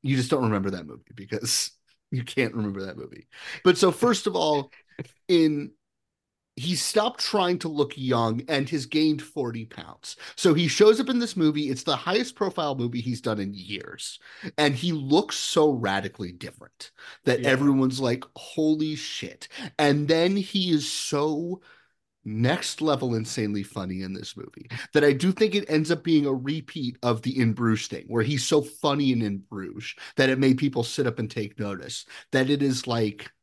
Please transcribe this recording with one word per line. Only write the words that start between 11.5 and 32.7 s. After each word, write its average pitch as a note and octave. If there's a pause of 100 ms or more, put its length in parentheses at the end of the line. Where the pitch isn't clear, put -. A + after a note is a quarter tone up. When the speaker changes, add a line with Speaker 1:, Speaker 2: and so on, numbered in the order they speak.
Speaker 1:
It's B2+
the D#3
highest G#3+
profile E3
movie A#2+
he's A#2+
done G#2+
in G2
years. - (380)
And D3
he E3
looks D3+
so D3+
radically G2
different - (320)
that B2
Speaker 2:
Yeah. B2
Speaker 1:
everyone's C3
like, B2+ (100)
"Holy D#3
shit." - (300)
And D3
then E3+
he F#3+
is D3+
so D#3 (640)
next A#2
level C3+
insanely G#2+
funny F#2+
in F#2+
this -
movie - (240)
that D3
I C#3+
do E3+
think G#3
it G3+
ends D3+
up E3
being D#3
a C#3
repeat C3+
of A#2
the C3
In A2+
Bruges A2+
thing, -
where A2+
he's C3+
so D3+
funny C#3+
in A#2
In G2+
Bruges - (220)
that C3+
it C3
made C3+
people C3+
sit B2+
up A2+
and A2
take G#2
notice, G2 (260)
that C3
it C#3+
is C3+